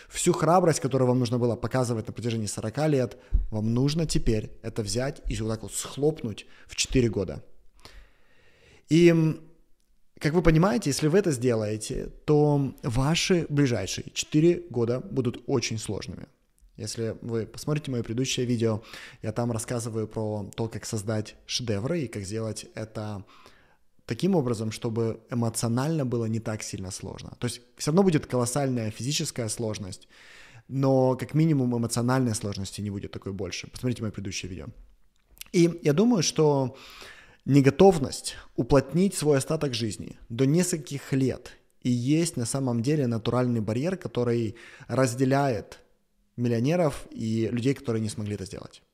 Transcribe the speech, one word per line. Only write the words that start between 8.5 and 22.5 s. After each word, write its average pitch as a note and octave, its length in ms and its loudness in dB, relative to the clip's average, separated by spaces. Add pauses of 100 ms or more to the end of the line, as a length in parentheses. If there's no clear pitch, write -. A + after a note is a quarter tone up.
И, E3+ 200 8
м, D#3+ 320 4 (800)
как D3+ 140 0
вы F3+ 80 4
понимаете, E3+ 480 4
если D3+ 180 0
вы E3 100 4
это G3 140 2
сделаете, A2 720 -2 (200)
то D3 480 4 (100)
ваши D3+ 640 2
ближайшие A#2+ 560 0 (100)
четыре E3+ 560 2
года A#2+ 300 0
будут B2+ 460 -4
очень A#2+ 320 -2
сложными. - 480 -10 (500)
Если A2 460 -6
вы A2+ 220 -4
посмотрите D3+ 460 -6
моё A#2+ 140 -2
предыдущее B2+ 420 -2
видео, A2+ 360 0 (400)
я G#2+ 100 -6
там A#2+ 180 -2
рассказываю A2+ 560 -4
про G#2+ 480 -6
то, A2+ 140 -4
как G#2+ 180 -12
создать G#2+ 480 -4 (100)
шедевры B2 580 -4
и A#2+ 40 -6
как G#2 160 -8
сделать G#2+ 440 -8 (100)